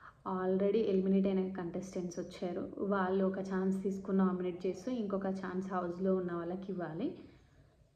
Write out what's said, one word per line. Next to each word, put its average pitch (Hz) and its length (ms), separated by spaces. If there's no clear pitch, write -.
Already 190 460
ఎలిమినేట్ 190 500
అయిన 190 260
కంటెస్టెంట్స్ 180 640
వచ్చారు. 175 580
వాళ్ళు 190 480
ఒక 196 140
ఛాన్స్ 190 440
తీసుకుని 196 340
నామినేట్ 180 500
చేస్తూ 180 240
ఇంకొక 196 360
ఛాన్స్ 190 460
హౌస్లో 180 420
ఉన్న 175 180
వాళ్ళకి 175 380
ఇవ్వాలి. 175 440